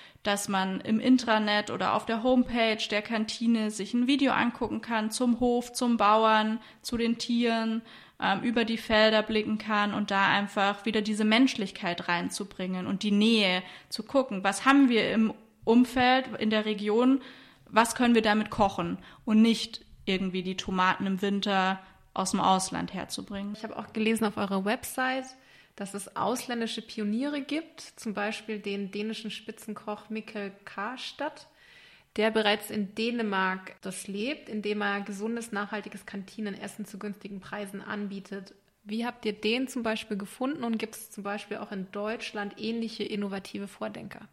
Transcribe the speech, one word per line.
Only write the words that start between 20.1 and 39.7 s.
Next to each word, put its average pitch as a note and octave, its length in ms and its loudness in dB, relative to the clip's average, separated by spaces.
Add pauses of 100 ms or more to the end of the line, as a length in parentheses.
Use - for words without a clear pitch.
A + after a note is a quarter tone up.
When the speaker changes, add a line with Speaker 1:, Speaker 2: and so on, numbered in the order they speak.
Speaker 1:
die F#3 140 -4
Tomaten F#3 500 0
im F#3+ 160 -2
Winter G3 560 2 (360)
aus F#3+ 180 -2
dem G3 80 2
Ausland F3+ 540 2
herzubringen. G3 640 -8
Speaker 2:
Ich - 60 -14
habe A3 140 -10
auch - 160 -12
gelesen A3 320 0
auf G3+ 140 -2
eurer G3 260 -2
Website, C4 600 -4 (480)
dass G3 180 -10
es - 240 -12
ausländische A#3 640 -2
Pioniere A#3+ 640 -4
gibt, D#4 380 -6
zum - 340 -10
Beispiel G#3+ 460 -6
den G3 320 -6
dänischen G#3+ 380 -8
Spitzenkoch - 800 -12
Mikkel G#3+ 440 -8 (120)
Karstadt, B3+ 840 -8 (680)
der G#3+ 160 2
bereits G#3+ 400 0
in G3+ 240 -4
Dänemark G3 880 -2
das - 240 -10
lebt, G#3 420 -6
indem G#3 320 -4
er G3+ 220 -2
gesundes, A3 500 -6
nachhaltiges G3+ 540 -8
Kantinenessen G3+ 800 -10
zu G3 120 -14
günstigen G3+ 420 -10
Preisen G3 420 -10
anbietet. G3 720 -10 (300)
Wie A3 200 -6
habt A#3+ 220 -8
ihr G#3 80 -2
den A#3+ 340 0
zum B3 140 -6